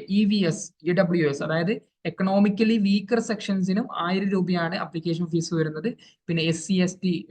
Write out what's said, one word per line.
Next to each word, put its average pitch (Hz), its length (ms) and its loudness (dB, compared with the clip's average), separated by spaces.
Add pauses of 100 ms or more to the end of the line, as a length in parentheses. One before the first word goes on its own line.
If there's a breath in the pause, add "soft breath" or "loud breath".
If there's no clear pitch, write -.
ഇ 208 160 2
വി 202 260 2
എസ്, - 220 -6 (100)
ഇ 160 100 0
ഡബ്ല്യു 170 360 2
എസ്, 139 140 -2
അതായത് 170 480 -2 (140)
എക്കണോമിക്കലി 202 720 2
വീക്കർ 208 440 2
സെക്ഷൻസിനും 202 680 -2 (160)
ആയിരം 190 240 0
രൂപയാണ് 180 460 0
ആപ്ലിക്കേഷൻ 170 520 -4
ഫീസ് 165 280 -2
വരുന്നത്. 156 340 -2 (380 soft breath)
പിന്നെ 165 160 0
എസ് 165 260 -2
സി, 196 60 0
എസ് 180 300 2
ടി, 175 260 -2